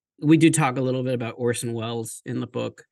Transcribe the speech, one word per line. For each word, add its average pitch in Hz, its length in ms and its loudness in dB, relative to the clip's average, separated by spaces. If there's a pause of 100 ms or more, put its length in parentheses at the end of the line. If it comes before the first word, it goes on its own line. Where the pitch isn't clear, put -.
(220)
we 156 160 6
do 156 120 8
talk 139 280 0
a - 20 -2
little 127 220 -2
bit 127 100 -2
about 120 240 -4
Orson 120 380 -2
Welles 113 500 -8
in 123 160 -6
the 120 60 -6
book. 113 460 -8